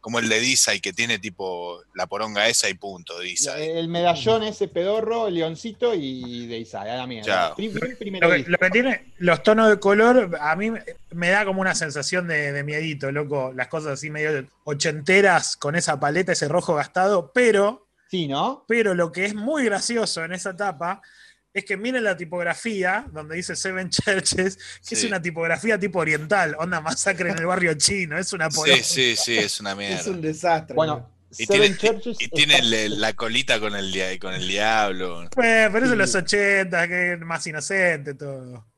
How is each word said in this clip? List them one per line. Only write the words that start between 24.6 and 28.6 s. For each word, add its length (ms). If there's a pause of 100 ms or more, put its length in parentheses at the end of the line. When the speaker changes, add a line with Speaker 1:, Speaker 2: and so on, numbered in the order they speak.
Speaker 3:
que 80
es 60
Speaker 1:
Sí. 60
Speaker 3:
una 160
tipografía 560
tipo 200
oriental, 600
onda 240
masacre 480
en 80
el 80
barrio 280
chino, 440
es 140
una 180
Speaker 1:
Sí, 80
Speaker 3:
poronga. 240